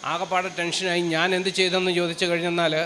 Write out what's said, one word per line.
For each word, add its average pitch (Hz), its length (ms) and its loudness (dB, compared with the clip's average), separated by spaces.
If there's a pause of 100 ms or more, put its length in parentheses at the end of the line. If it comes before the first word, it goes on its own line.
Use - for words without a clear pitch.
ആകപ്പാടെ 180 540 -2
ടെൻഷനായി. 175 420 -2
ഞാൻ 170 340 2
എന്ത് 180 140 0
ചെയ്തെന്ന് 185 420 2
ചോദിച്ചു 175 360 0
കഴിഞ്ഞെന്നാൽ 170 480 0 (120)